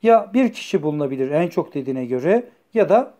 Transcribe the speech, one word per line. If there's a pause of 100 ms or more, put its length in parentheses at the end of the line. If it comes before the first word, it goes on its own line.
Ya
bir
kişi
bulunabilir
en
çok
dediğine
göre (300)
ya
da